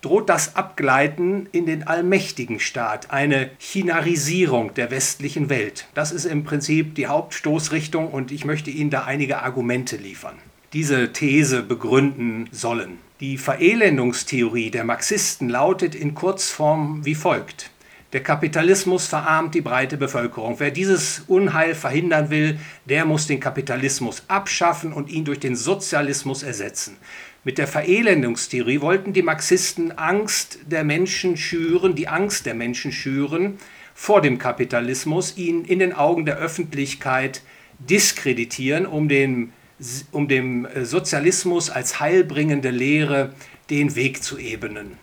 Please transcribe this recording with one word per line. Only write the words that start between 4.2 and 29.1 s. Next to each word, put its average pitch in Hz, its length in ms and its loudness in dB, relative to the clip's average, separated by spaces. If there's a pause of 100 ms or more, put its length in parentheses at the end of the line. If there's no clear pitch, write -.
der 120 160 -2
westlichen 135 580 -2
Welt. 110 460 -4
Das 151 160 -2
ist 170 140 -6
im 151 180 -2
Prinzip 151 500 0
die 139 140 -4
Hauptstoßrichtung 160 1000 -2
und 135 240 -6
ich 147 140 -8
möchte 151 240 -4
Ihnen 147 220 -2
da 127 140 -2
einige 139 360 -2
Argumente 123 560 -2
liefern, 98 380 -14 (360)
diese 143 420 0
These 139 500 4
begründen 117 880 2
sollen. 117 480 -4 (220)
Die 135 180 -6
Verelendungstheorie 127 1300 2
der 113 140 -4
Marxisten 120 640 -2
lautet 156 460 2
in 147 180 -4
Kurzform 156 880 0
wie 151 120 0
folgt. - 560 -4 (420)
Der 131 80 -2
Kapitalismus 165 840 2
verarmt 160 480 0
die 165 60 4
breite 131 360 0
Bevölkerung. 120 600 -2
Wer 143 120 0
dieses 185 560 0
Unheil 165 460 4
verhindern 156 560 2
will, 151 300 2 (260)
der 147 180 2
muss 156 240 2
den 139 120 0
Kapitalismus 131 880 -2
abschaffen 170 680 0
und 143 160 -6
ihn 160 160 -4
durch 147 140 -4
den 127 160 -2
Sozialismus 139 880 -2
ersetzen. 104 540 -8 (460)
Mit 135 140 -2
der 156 100 0
Verelendungstheorie 147 1120 2
wollten 190 320 0